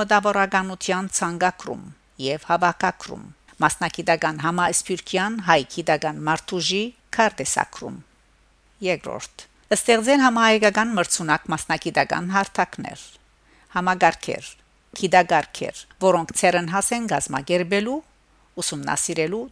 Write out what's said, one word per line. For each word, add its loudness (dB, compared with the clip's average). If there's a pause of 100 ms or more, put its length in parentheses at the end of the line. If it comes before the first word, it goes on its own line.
մտավորականության 0
ցանկակրում -2 (420)
և -4
հավաքակրում, 0 (380)
մասնագիտական 0
համասփյուռքյան -2
հայ 6 (160)
գիտական -2
մարդուժի -2 (320)
քարտեզակրում։ -2 (840)
Երկրորդ. -6 (240)
Ստեղծել 4
համահայկական 4 (100)
մրցունակ 0
մասնագիտական -2
հարթակներ, -4 (720)
համագարքեր, 0 (500)
գիտագարքեր, 2 (200)
որոնք 4
ցերնհաս 2
են -4
կազմակերպելու, 0 (640)
ուսումնասիրելու -4